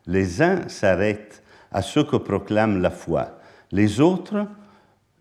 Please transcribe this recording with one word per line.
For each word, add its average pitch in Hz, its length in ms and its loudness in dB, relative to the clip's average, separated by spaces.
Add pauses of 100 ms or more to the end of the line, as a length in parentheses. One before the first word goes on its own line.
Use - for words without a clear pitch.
Les 92 340 0
uns 175 260 2
s'arrêtent 101 760 -2 (280)
à 95 120 -2
ce - 160 0
que 147 160 0
proclame 101 680 0
la 90 80 2
foi, 78 480 -4 (340)
les 104 300 2
autres 190 440 2 (760)